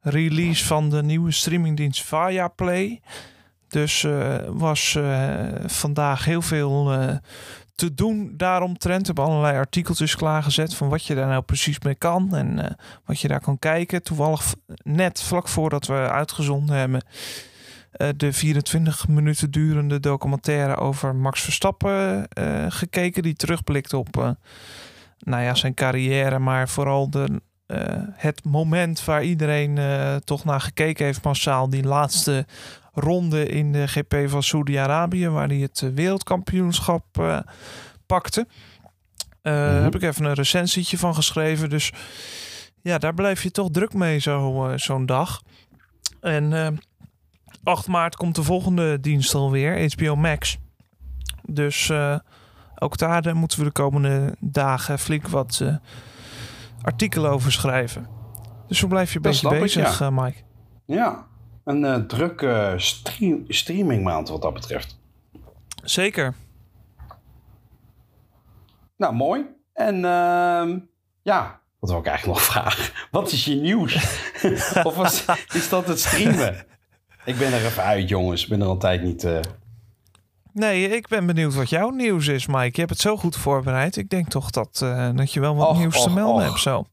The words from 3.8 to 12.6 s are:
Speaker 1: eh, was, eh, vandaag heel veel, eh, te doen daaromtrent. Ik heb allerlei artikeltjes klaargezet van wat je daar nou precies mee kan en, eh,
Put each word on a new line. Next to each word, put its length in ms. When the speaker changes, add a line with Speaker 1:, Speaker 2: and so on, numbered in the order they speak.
Speaker 1:
eh, 320
was, 480
eh, 400
vandaag 580
heel 180
veel, 500
eh, 240
te 200
doen 420
daaromtrent. 640
Ik 60
heb 100
allerlei 320
artikeltjes 580
klaargezet 580
van 140
wat 160
je 100
daar 140
nou 140
precies 360
mee 160
kan 420
en, 220
eh, 120